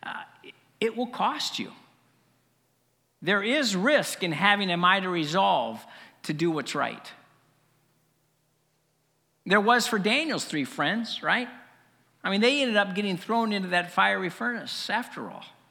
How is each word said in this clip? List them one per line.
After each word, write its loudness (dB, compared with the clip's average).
uh, -10
it -2
will -2
cost -2
you. -8
There 2
is 0
risk 2
in -2
having 2
a 0
mighty 4
resolve 0
to -6
do 0
what's -4
right. -4
There 4
was 4
for 0
Daniel's 0
three -2
friends, -2
right? 0
I 0
mean, 2
they 4
ended 2
up 2
getting -2
thrown -2
into -2
that 0
fiery 2
furnace -6
after -6
all. -16